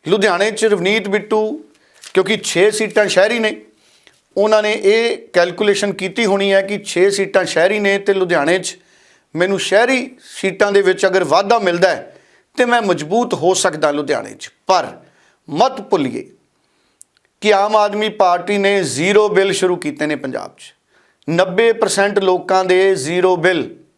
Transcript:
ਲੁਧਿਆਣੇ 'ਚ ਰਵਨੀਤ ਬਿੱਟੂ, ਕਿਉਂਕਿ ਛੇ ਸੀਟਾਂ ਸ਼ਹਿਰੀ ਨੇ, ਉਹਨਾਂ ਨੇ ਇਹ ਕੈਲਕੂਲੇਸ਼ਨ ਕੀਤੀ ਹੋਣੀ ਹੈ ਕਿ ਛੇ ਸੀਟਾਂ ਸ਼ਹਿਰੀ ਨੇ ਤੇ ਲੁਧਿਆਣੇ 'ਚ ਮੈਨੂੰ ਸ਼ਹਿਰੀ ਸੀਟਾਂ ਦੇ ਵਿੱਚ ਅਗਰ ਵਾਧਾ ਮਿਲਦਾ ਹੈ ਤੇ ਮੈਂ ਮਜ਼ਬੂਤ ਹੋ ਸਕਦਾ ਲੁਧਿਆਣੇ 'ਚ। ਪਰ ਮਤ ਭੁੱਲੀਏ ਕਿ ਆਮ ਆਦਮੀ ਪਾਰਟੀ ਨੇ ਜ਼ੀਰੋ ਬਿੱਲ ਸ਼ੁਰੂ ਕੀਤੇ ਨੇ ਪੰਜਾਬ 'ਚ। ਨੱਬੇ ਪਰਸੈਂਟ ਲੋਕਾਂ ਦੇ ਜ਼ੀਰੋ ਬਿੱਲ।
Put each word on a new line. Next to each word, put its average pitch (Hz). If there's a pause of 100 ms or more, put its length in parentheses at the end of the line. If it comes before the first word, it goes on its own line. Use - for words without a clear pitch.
ਲੁਧਿਆਣੇ 196
'ਚ 220
ਰਵਨੀਤ 202
ਬਿੱਟੂ, 214 (500)
ਕਿਉਂਕਿ 196
ਛੇ 190
ਸੀਟਾਂ 208
ਸ਼ਹਿਰੀ 220
ਨੇ, 214 (720)
ਉਹਨਾਂ 214
ਨੇ 208
ਇਹ 226 (140)
ਕੈਲਕੂਲੇਸ਼ਨ 196
ਕੀਤੀ 190
ਹੋਣੀ 196
ਹੈ 196
ਕਿ 202
ਛੇ 185
ਸੀਟਾਂ 196
ਸ਼ਹਿਰੀ 185
ਨੇ 196
ਤੇ 196
ਲੁਧਿਆਣੇ 175
'ਚ - (580)
ਮੈਨੂੰ 185
ਸ਼ਹਿਰੀ 240
ਸੀਟਾਂ 196
ਦੇ 196
ਵਿੱਚ 190
ਅਗਰ 185
ਵਾਧਾ 196
ਮਿਲਦਾ 180
ਹੈ - (400)
ਤੇ 247
ਮੈਂ 240
ਮਜ਼ਬੂਤ 180
ਹੋ 160
ਸਕਦਾ 156
ਲੁਧਿਆਣੇ 135
'ਚ। - (160)
ਪਰ 170 (500)
ਮਤ 226
ਭੁੱਲੀਏ 135 (1080)
ਕਿ 208
ਆਮ 208
ਆਦਮੀ 208
ਪਾਰਟੀ 196
ਨੇ 196
ਜ਼ੀਰੋ 180
ਬਿੱਲ 190
ਸ਼ੁਰੂ 180
ਕੀਤੇ 151
ਨੇ 151
ਪੰਜਾਬ 127
'ਚ। - (560)
ਨੱਬੇ 185
ਪਰਸੈਂਟ 202
ਲੋਕਾਂ 185
ਦੇ 185
ਜ਼ੀਰੋ 180
ਬਿੱਲ। 165 (220)